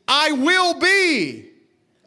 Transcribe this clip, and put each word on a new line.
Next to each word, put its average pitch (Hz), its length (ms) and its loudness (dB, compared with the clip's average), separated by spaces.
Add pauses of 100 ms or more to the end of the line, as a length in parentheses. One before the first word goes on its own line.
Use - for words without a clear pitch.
"I 302 260 0
will 349 400 0
be 285 720 0 (600)